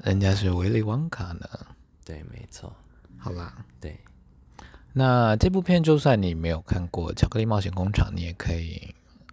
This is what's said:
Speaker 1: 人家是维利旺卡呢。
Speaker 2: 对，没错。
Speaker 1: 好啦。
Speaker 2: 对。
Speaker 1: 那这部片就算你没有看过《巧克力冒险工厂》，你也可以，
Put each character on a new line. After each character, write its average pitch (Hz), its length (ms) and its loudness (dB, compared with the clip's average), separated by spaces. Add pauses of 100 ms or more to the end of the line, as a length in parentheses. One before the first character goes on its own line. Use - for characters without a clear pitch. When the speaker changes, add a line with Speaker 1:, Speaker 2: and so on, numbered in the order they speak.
Speaker 1:
人 98 160 2
家 98 120 4
是 98 200 2
维 90 160 0
利 113 120 2
旺 117 300 -2
卡 90 220 -8
呢。 - 160 -12 (560)
Speaker 2:
对， 78 260 -14
没 - 200 -16
错。 - 220 -16 (460)
Speaker 1:
好 - 140 -10
啦。 87 320 -14 (160)
Speaker 2:
对。 76 180 -14 (960)
Speaker 1:
那 123 440 4
这 185 140 4
部 190 100 2
片 175 220 4
就 156 160 6
算 139 240 4
你 90 120 0
没 82 140 -2
有 80 120 -2
看 - 260 -2
过 82 280 -6
《巧 - 120 0
克 107 140 -2
力 110 40 0
冒 110 160 0
险 95 120 -4
工 92 200 0
厂》， - 220 2
你 85 80 -6
也 85 120 -8
可 - 200 -4
以， 82 400 -8 (380)